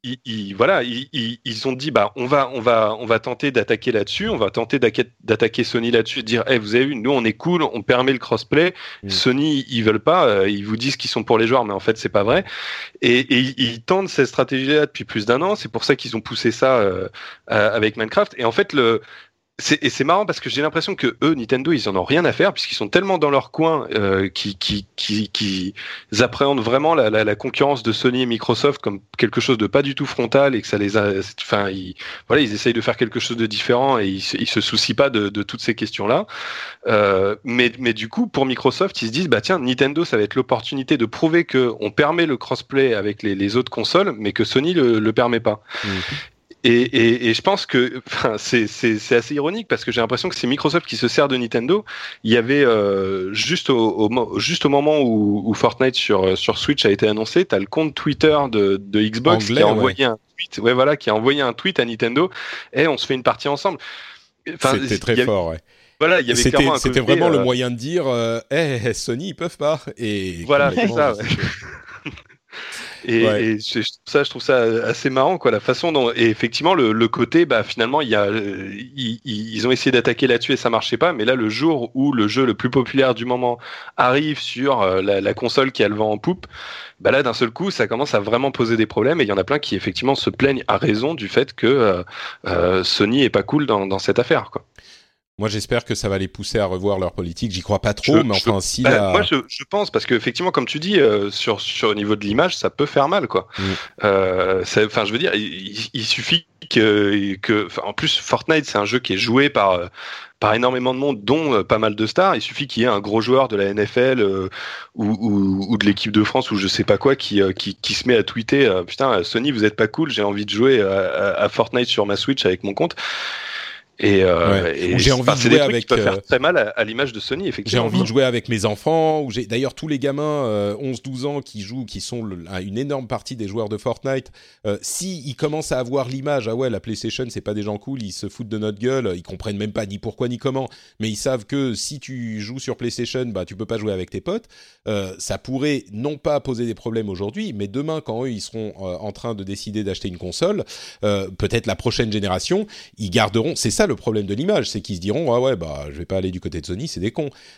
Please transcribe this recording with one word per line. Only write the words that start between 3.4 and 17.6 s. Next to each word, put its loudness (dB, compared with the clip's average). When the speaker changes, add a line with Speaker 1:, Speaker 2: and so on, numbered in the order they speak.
Speaker 1:
d'attaquer 0
là-dessus, -2
on -2
va 0
tenter -2
d'atta-, 2
d'attaquer 0
Sony -2
là-dessus, 2
de -10
dire, 0
eh, 2
vous -2
avez 4
vu, -4
nous, -2
on 2
est 2
cool, 0
on -4
permet 2
le -2
crossplay. 0
Speaker 2:
Mm. -8
Speaker 1:
Sony, 2
ils -2
veulent 4
pas, 4
euh, 4
ils -2
vous -2
disent -2
qu'ils -6
sont -2
pour 4
les 4
joueurs, 4
mais -4
en -4
fait, 0
c'est -6
pas 2
vrai. 2
Et, 4
et 2
ils, -2
ils -2
tentent 0
cette 2
stratégie-là 2
depuis -12
plus -4
d'un 4
an. 0
C'est -12
pour -6
ça 2
qu'ils -8
ont -2
poussé -2
ça, 4
euh, 0
euh, 4